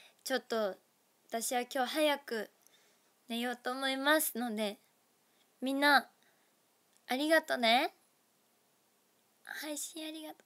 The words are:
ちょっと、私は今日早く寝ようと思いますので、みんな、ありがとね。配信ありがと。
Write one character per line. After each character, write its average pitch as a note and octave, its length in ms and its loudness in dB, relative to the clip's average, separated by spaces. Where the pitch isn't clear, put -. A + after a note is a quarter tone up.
ち C4 120 -4
ょ - 20 2
っ A#3+ 60 0
と、 A3 340 -2
私 A#3 300 -4
は A#3+ 60 0
今 B3 220 -2
日 A#3+ 100 -6
早 D4+ 260 2
く A3 300 -6
寝 A#3 120 -4
よ B3 120 -2
う A#3 40 -6
と B3 160 -6
思 C4+ 160 -2
い C4+ 80 0
ま D4 240 4
す - 180 -4
の A#3+ 160 -4
で、 G#3+ 240 -2
み C4 120 -2
ん C#4 80 0
な、 C#4+ 280 6
あ B3 80 0
り D4+ 120 0
が D#4+ 140 6
と C4+ 140 -4
ね。 B3 360 2
配 - 340 -10
信 D#4 300 -8
あ D#4 60 -8
り D#4+ 100 -12
が D#4 120 -14
と。 - 120 -20